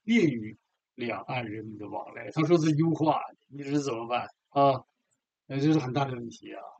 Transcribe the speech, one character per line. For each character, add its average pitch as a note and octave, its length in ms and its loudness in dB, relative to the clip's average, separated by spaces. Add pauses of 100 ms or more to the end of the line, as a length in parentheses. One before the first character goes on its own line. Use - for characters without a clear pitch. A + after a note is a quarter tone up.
便 G#3+ 240 4
于 G#2+ 300 -4 (380)
两 A2+ 260 -6
岸 B2+ 240 -6
人 G#2+ 200 -10
民 G#2+ 120 -12
的 G#2 120 -12
往 - 260 -10
来。 - 160 -12
他 D#3 120 0
说 E3 140 6
是 D#3 140 2
优 D#3+ 200 2
化， D3+ 300 2 (260)
你 C#3 160 -14
这 C#3 60 -8
是 D3 120 2
怎 C3+ 120 -4
么 A#2 140 -6
办 A#2 200 -2 (220)
啊？ C#3 240 6 (720)
呃， C3+ 100 -6
这 D3 140 4
是 D#3 80 4
很 B2+ 140 -2
大 C#3+ 100 2
的 C3 80 -2
问 A#2+ 180 -8
题 G#2 240 -16
啊。 G2+ 60 -12 (200)